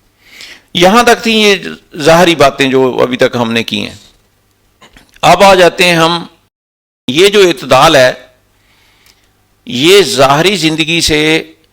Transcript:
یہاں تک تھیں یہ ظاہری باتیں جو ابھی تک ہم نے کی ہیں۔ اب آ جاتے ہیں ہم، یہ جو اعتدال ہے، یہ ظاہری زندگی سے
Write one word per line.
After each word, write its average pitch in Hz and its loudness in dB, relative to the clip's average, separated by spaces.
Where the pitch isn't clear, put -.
یہاں 185 2
تک 226 0
تھیں 226 -2
یہ 214 2
ظاہری 165 2
باتیں 139 0
جو 127 0
ابھی 123 -2
تک 123 -2
ہم 113 -4
نے 117 -4
کی 104 -8
ہیں۔ 92 -16
اب 175 2
آ 196 4
جاتے 180 2
ہیں 175 0
ہم، 170 -2
یہ 160 2
جو 208 2
اعتدال 156 2
ہے، 127 2
یہ 156 2
ظاہری 143 0
زندگی 160 -4
سے 156 -2